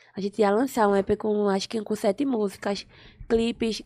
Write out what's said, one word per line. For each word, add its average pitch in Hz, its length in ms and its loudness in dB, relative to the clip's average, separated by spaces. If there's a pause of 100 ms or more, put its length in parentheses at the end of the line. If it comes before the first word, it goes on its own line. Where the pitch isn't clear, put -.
(140)
A 208 60 -8
gente 196 200 -6
ia 202 100 6
lançar 220 380 2
um 202 60 4
app 196 220 2
com, 208 320 0
acho 196 200 0
que 226 140 -4
com 214 140 -4
sete 294 300 0
músicas, 208 600 -4 (420)
clipes 226 580 0